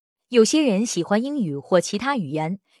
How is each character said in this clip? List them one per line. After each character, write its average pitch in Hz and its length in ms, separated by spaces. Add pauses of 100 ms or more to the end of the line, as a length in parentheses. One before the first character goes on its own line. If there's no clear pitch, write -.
(300)
有 240 120
些 302 200
人 226 240
喜 175 160
欢 202 200
英 285 160
语 151 200
或 180 200
其 202 200
他 269 180
语 170 120
言， 156 300 (220)